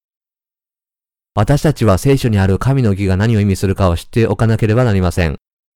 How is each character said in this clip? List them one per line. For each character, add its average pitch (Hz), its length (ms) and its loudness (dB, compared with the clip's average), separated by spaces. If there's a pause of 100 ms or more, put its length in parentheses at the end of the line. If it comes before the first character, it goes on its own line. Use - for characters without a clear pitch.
(1400)
私 139 240 0
た 156 120 0
ち - 100 -4
は 98 140 2
聖 139 180 2
書 131 140 -2
に 104 100 2
あ 95 80 2
る 95 120 0
神 131 220 0
の 107 120 0
義 98 140 -2
が 95 100 0
何 113 180 0
を 101 60 2
意 101 40 2
味 95 120 0
す 98 100 -4
る 95 80 0
か 95 140 0
を 85 80 0
知 - 60 -8
っ - 20 -18
て 113 200 0
お 104 120 -2
か 113 100 0
な 110 100 0
け 113 100 -2
れ 107 60 0
ば 127 120 2
な 110 80 0
り 95 80 0
ま 87 100 0
せ 85 160 -2
ん。 71 80 -4 (400)